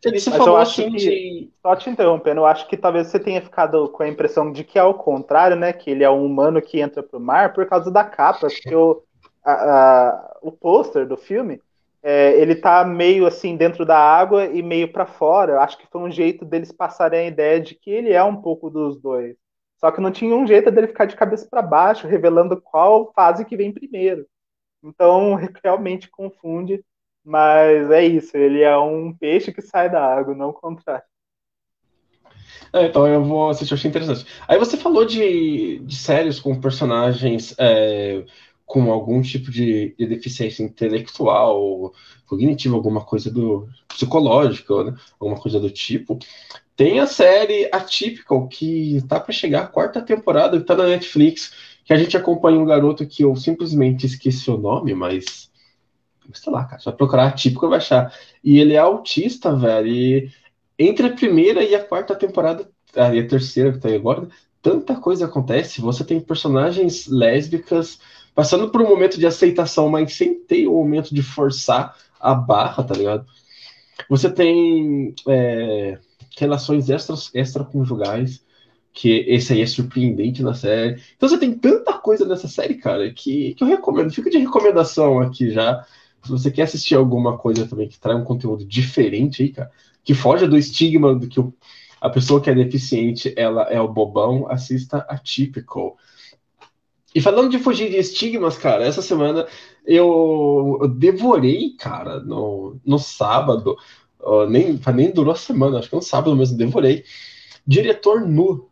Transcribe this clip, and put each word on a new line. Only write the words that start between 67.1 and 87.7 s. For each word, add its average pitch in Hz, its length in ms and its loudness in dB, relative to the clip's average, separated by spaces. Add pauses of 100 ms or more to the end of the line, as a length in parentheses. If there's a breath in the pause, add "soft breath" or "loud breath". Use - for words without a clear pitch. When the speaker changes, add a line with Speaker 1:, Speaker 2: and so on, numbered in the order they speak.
Speaker 1:
passando 180 360 0
por 233 120 0
um 220 80 2
momento 190 280 4
de 165 80 0
aceitação, 170 600 2
mas 156 260 0
sem - 280 -2
ter 170 260 0
o 175 60 2
momento 151 420 0
de 139 80 0
forçar 135 720 -2 (240 soft breath)
a 131 160 2
barra, 120 480 0
tá 101 100 -6
ligado? 104 320 -4 (840 loud breath)
Você 139 200 2
tem, 165 840 0 (100)
é, 113 720 -2 (400)
relações 143 520 -2
extras, 147 440 -4
extraconjugais, 127 1080 -4 (480)
que 117 380 0
esse 123 240 2
aí 110 80 2
é 113 40 0
surpreendente 123 800 -2
na 123 100 -2
série. 113 480 -4 (140 loud breath)
Então 269 140 2
você 339 80 2
tem 254 160 0
tanta 294 400 0
coisa 208 320 0
nessa 180 240 -6
série, - 260 -6
cara, 101 380 -4
que, - 400 -6
que - 100 -4
eu 254 40 2
recomendo. 320 460 0
Fica - 160 -4
de 339 80 2
recomendação 170 840 2
aqui 127 300 -2
já. 113 340 -2 (360 loud breath)
Se 131 80 -18
você 131 220 -2
quer - 120 0
assistir 156 320 -2
alguma 120 420 0
coisa 113 280 -2
também 104 220 -8